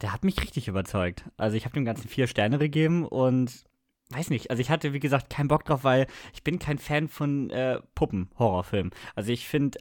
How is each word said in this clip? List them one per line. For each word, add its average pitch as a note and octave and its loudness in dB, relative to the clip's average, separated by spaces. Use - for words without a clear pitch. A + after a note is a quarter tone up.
der G2 -2
hat - -8
mich F#3+ 2
richtig - -6
überzeugt. F#2 -2
Also G#2+ 0
ich - -4
hab B2 -8
dem C#3+ 0
Ganzen - -6
vier C3 0
Sterne A#2 2
gegeben D#3 2
und B2+ 2
weiß D3 -4
nicht, A#2+ -2
also A#2+ 0
ich B2 -2
hatte, D#3 0
wie C#3+ -4
gesagt, C#3 0
keinen C#3+ -2
Bock D3+ 2
drauf, C#3 0
weil C3 6
ich - -18
bin D#3+ 0
kein D3 -2
Fan D3+ 0
von, C#3+ -2
äh, B2+ 0
Puppen-Horrorfilmen. F#2 0
Also G#2+ -2
ich A#2+ -4
find C#3 0